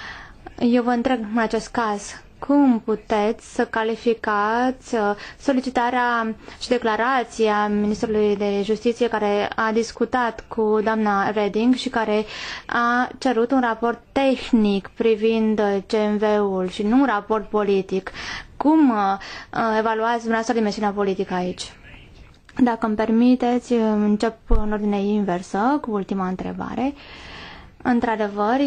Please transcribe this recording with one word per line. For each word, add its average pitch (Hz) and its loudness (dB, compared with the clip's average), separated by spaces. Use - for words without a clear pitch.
eu 240 2
vă 233 -2
întreb 247 0
în 233 0
acest 220 -2
caz, 214 -4
cum 277 4
puteți 214 -2
să 240 0
calificați, 226 -2
uh, 226 2
solicitarea 247 0
și - -12
declarația 226 0
Ministrului 208 0
de 202 -2
Justiție 226 0
care 208 0
a 220 0
discutat 226 -2
cu 214 0
doamna 208 0
Reding 214 2
și 254 -4
care 214 0
a 240 0
cerut 240 0
un 269 4
raport 226 0
tehnic 226 2
privind 220 2
C - -12
M 208 2
V-ul 202 0
și 202 -6
nu 220 4
un 285 4
raport 208 -2
politic? 196 0
Cum, 302 6
uh, 226 2
uh, 226 0
evaluați 220 0
dumneavoastră 226 -2
dimensiunea 214 0
politică 196 -2
aici? 180 -6
Dacă 240 2
îmi 214 0
permiteți, 240 2
încep 214 2
în 208 6
ordine 208 0
inversă, 202 0
cu 247 -8
ultima 196 -4
întrebare. 185 -6
Într-adevăr, 220 0